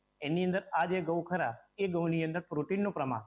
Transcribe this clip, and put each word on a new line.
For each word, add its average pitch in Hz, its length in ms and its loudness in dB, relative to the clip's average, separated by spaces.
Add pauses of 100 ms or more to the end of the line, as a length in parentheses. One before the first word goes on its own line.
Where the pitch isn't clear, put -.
(220)
એની 165 240 2
અંદર 185 160 2 (120)
આ 170 120 2
જે 185 160 0
ઘઉં 165 220 0
ખરા 160 340 -2 (200)
એ 196 100 0
ઘઉંની 170 360 2
અંદર 160 160 -2
પ્રોટીનનું 185 540 -2
પ્રમાણ 131 340 -2